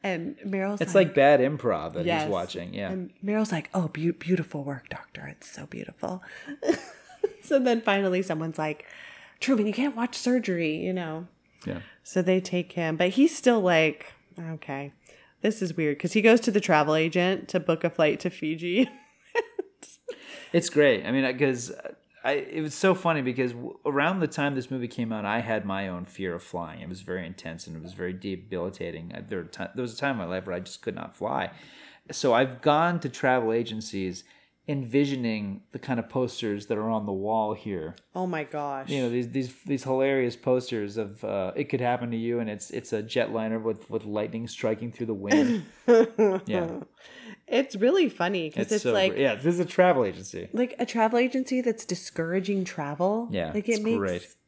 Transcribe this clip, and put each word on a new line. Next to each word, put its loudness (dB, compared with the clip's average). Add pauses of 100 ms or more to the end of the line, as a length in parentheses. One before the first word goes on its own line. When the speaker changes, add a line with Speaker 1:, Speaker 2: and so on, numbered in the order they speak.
Speaker 1:
and -4 (100)
Meryl's -2
Speaker 2:
It's -4
Speaker 1:
like 8
Speaker 2:
like -8
bad 8
improv 0
that -2
Speaker 1:
Yes. 0
Speaker 2:
he's -4
watching. -4
Yeah. -4
Speaker 1:
And -6 (140)
Meryl's 0
like, -4
"Oh, 0
beau-, -2
beautiful -2
work, -10
doctor. -14
It's -14
so -12
beautiful." -10 (400)
<laughs> 2 (680)
So 2
then 4
finally 2
someone's -4
like, -4 (560)
"Truman, 4
you 0
can't -2
watch -2
surgery," 0
you -2
know. -6 (400)
Speaker 2:
Yeah. -6 (220)
Speaker 1:
So 0
they 4
take -4
him, -2
but 4
he's 6
still 4
like, 4 (260)
"Okay, -8 (500)
this 2
is -4
weird," 0
'cause -2
he 4
goes 10
to 2
the 4
travel 4
agent 2
to 0
book 0
a 2
flight 2
to -2
Fiji. 0
<laughs> -20 (1500)
Speaker 2:
It's 4
great. 6
I -4
mean, 2
I, 2
'cause 0 (500)
I, 0
it -4
was -6
so 4
funny 2
because 0
w-, -10
around 2
the 2
time -2
this -4
movie -4
came -4
out, -4
I 0
had -2
my -4
own -6
fear -6
of -8
flying. -10
It -12
was -12
very -6
intense -12
and -12
it -14
was -14
very -6
debilitating. -8
I, -10
there -8
were -6
ti-, -12 (100)
there -6
was -8
a -14
time -2
in -4
my -6
life -6
where -6
I -4
just -14
could -6
not -12
fly. -4 (640)
So 2
I've 2
gone 4
to -6
travel 2
agencies -4 (440)
envisioning -2 (120)
the -8
kind -2
of -8
posters -2
that 0
are -2
on 0
the -4
wall 0
here. -6 (200)
Speaker 1:
Oh -4
my -4
gosh. -6
Speaker 2:
You -2
know, 0
these, -2
these, -4 (100)
these -4
hilarious 2
posters 0
of, -6
uh, -2
"It -2
could -2
happen 0
to -4
you," -2
and -4
it's, -10
it's -8
a -2
jetliner -2
with, -4
with -6
lightning -4
striking -4
through -6
the -4
wing. 2 (200)
Speaker 1:
<laughs> 6
Speaker 2:
Yeah. -2 (640)
Speaker 1:
It's 0
really 4
funny -2
'cause -4
Speaker 2:
It's -2
Speaker 1:
it's 0
Speaker 2:
so 4
Speaker 1:
like 4
Speaker 2:
gr-, -2
yeah, 4
this -8
is 0
a 0
travel 6
agency. -8
Speaker 1:
like -2
a 0
travel 2
agency 0
that's -2
discouraging -2
travel. -2
Speaker 2:
Yeah, -2
Speaker 1:
Like, -2
it 2
Speaker 2:
it's 2
Speaker 1:
makes 2
Speaker 2:
great. -2 (200)